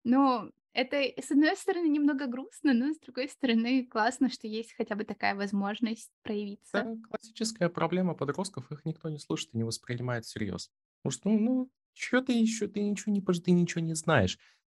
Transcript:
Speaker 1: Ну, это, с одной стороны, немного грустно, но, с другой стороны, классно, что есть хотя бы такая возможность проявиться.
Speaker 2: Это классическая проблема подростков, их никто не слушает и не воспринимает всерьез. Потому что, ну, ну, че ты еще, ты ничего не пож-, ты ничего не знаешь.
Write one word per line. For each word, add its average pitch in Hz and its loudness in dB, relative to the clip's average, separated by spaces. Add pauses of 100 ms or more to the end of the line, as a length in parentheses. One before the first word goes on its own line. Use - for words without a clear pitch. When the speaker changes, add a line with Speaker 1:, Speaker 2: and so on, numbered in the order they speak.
Speaker 1:
Ну, 247 4 (240)
это, 262 -2 (260)
с - -12
одной 311 4
стороны, 349 0
немного 294 2
грустно, 269 -2
но, 254 2
с 302 -8
другой 254 -8
стороны, 247 2
классно, 247 2
что - -10
есть 220 -8
хотя 226 -2
бы 208 -4
такая 202 -2
возможность 202 -2 (140)
проявиться. 208 -6
Speaker 2:
Это 226 -8 (140)
классическая - -4
проблема 175 0
подростков, 139 -6
их 147 -12
никто 160 -6
не 151 -8
слушает - -8
и 113 -2
не 113 0
воспринимает 120 -6
всерьез. - -6 (340)
Потому 143 -2
что, - -4
ну, 214 4
ну, 254 0 (240)
че - 0
ты 262 -4
еще, 220 2
ты 202 -4
ничего 208 -2
не 202 0
пож-, 180 0
ты 180 2
ничего 175 4
не 165 -4
знаешь. 135 2 (300)